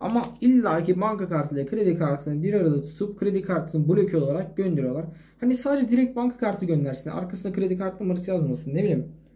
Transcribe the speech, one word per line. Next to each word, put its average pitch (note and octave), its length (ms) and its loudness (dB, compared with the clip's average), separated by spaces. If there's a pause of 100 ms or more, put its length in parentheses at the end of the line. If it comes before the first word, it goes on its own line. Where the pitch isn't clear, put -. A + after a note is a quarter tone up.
Ama A#3 220 0 (180)
illaki F#3 600 4
banka G#3 280 -2
kartı D3+ 260 -2
ile C#3 120 -2
kredi G3 320 2
kartını D3 440 -2
bir G3+ 120 0
arada D#3+ 280 4
tutup - 380 -6
kredi F#3+ 220 0
kartını D#3+ 460 0
bloke F#3 280 4
olarak D3+ 400 -2
gönderiyorlar. D3+ 500 -2 (340)
Hani B3 140 2
sadece C#4 340 0
direkt B3 280 2
banka A#3+ 200 -2
kartı G3 280 -2
göndersin. D3 460 -2
Arkasında F3+ 420 -6
kredi F#3 260 -2
kart F#3+ 220 -6
numarası F#3 300 -2
yazmasın. C#3 440 -2
Ne F#3 80 0
bileyim. - 300 0 (240)